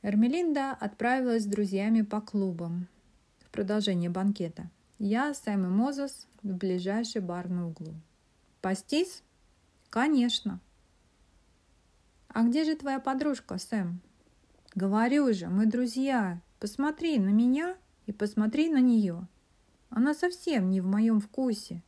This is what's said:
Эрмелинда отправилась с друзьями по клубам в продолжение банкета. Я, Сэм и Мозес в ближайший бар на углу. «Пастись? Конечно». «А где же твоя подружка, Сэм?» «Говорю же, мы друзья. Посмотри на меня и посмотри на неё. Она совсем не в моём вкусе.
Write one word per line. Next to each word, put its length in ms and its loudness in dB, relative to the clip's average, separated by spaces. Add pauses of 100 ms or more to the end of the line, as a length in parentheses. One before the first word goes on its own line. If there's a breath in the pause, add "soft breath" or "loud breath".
Эрмелинда 680 2
отправилась 720 -2
с 40 -4
друзьями 540 2
по 200 -2
клубам 680 -4 (520)
в 120 -20
продолжение 580 0
банкета. 580 -2 (300)
Я, 360 0
Сэм 320 -2
и 40 -2
Мозес 580 -2 (140)
в 120 -6
ближайший 680 -2
бар 280 -6
на 180 -2
углу. 260 -10 (680)
«Пастись? 600 -2 (680)
Конечно». 680 0 (1700)
«А 140 2
где 220 4
же 100 2
твоя 240 -4
подружка, 600 -4
Сэм?» 420 -4 (720)
«Говорю 600 2
же, 160 -4
мы 180 4
друзья. 720 0 (180)
Посмотри 600 -2
на 100 2
меня 480 2 (300)
и 40 -8
посмотри 580 0
на 100 2
неё. 480 4 (640)
Она 240 2
совсем 560 0
не 100 2
в 60 -2
моём 340 4
вкусе. 680 -4